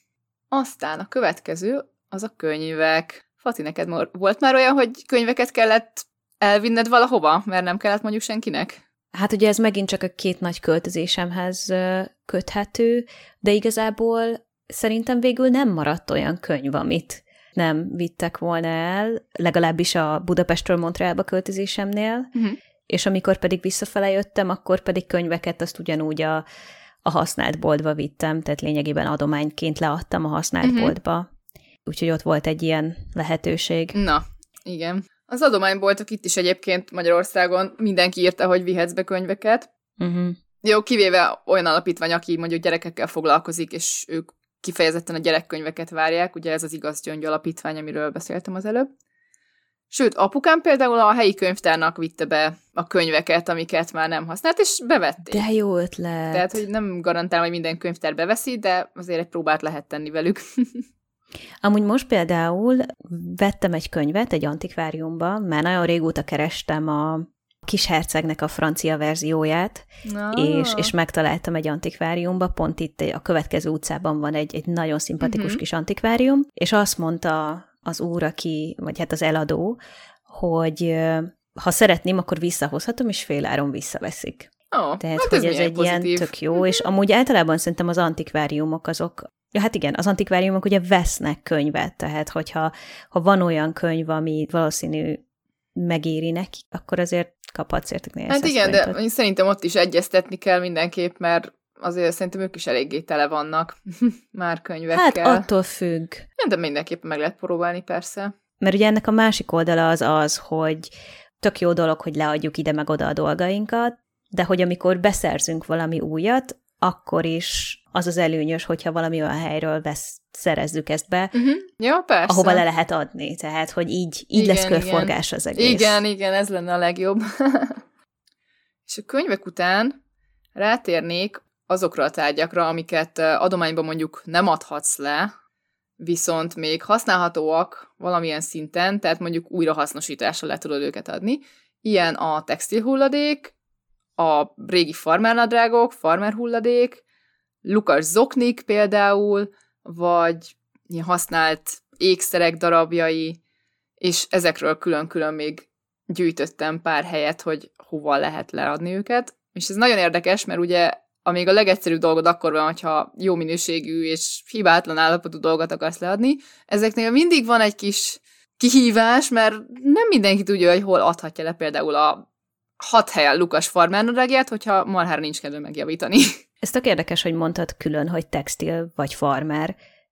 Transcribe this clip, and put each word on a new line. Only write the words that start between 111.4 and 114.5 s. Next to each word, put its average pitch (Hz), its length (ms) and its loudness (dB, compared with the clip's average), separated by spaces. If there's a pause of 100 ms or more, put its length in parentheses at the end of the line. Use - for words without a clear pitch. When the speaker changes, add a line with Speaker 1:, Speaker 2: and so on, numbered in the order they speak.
Speaker 2:
jó 175 140 2
dolog, 160 280 0
hogy 151 140 -8
leadjuk 151 420 -2
ide 156 140 -2
meg 151 180 -2
oda 151 180 0
a 147 60 -2
dolgainkat, 202 840 -2 (300)
de 180 140 0
hogy 180 180 2